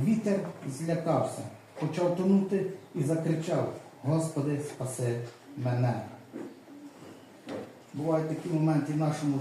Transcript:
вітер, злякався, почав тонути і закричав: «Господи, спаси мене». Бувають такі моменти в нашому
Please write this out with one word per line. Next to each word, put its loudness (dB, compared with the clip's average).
вітер, 4
злякався, 0
почав 2
тонути 4
і 0
закричав: 0
«Господи, 0
спаси -2
мене». 2
Бувають 0
такі -6
моменти 2
в -2
нашому 2